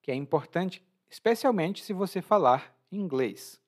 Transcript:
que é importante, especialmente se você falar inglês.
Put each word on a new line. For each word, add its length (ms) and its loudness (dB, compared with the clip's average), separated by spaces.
que 100 -6
é 40 -2
importante, 680 -4
especialmente 720 0
se 80 -10
você 300 -4
falar 520 2
inglês. 760 -4